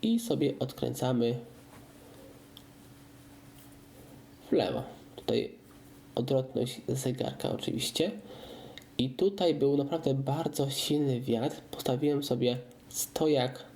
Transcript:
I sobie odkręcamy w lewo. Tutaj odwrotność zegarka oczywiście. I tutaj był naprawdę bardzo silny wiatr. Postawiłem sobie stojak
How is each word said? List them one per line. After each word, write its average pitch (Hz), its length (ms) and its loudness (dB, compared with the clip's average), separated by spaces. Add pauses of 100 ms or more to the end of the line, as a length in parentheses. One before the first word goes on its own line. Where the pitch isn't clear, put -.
I 226 180 4
sobie 143 380 2
odkręcamy 123 800 2 (3000)
w - 40 0
lewo. - 300 2 (340)
Tutaj - 360 -2 (640)
odwrotność 131 760 0
zegarka 127 640 -2
oczywiście. - 600 -2 (880)
I 131 120 2
tutaj 185 440 2
był 139 220 4
naprawdę 143 380 2
bardzo 139 560 0
silny 139 500 0
wiatr. 117 400 0 (100)
Postawiłem 139 520 0
sobie 123 360 0 (300)
stojak 135 760 0 (120)